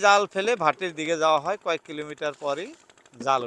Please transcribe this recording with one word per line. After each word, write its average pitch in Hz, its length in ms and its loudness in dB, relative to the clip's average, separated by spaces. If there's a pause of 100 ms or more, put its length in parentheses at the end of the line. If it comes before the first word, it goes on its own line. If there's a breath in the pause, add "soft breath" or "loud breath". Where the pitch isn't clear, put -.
জাল 202 180 6 (120)
ফেলে 202 180 -2 (120)
ভাটির 170 340 0
দিকে 156 240 -2
যাওয়া 156 220 4
হয়, 196 200 -4
কয়েক 165 240 -4
কিলোমিটার 151 540 -8
পরেই 151 280 -6 (560)
জাল 135 200 2